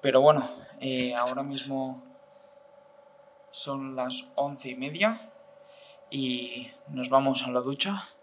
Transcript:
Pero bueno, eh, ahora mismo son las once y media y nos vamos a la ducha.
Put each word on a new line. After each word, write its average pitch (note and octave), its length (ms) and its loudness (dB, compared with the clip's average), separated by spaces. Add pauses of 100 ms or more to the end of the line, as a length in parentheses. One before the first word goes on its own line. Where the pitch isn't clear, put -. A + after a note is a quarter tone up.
Pero C3 200 6
bueno, D3 240 8 (360)
eh, B2+ 340 -2
ahora B2+ 260 0
mismo C3+ 640 -6 (1500)
son C3+ 460 -6
las B2+ 300 -4 (100)
once C#3 340 -4
y B2+ 60 -10
media E3+ 560 -2 (800)
y B2+ 560 -4 (220)
nos B2+ 200 -8
vamos C3+ 340 4
a B2+ 60 -4
la B2 120 2
ducha. F#3 480 -4 (140)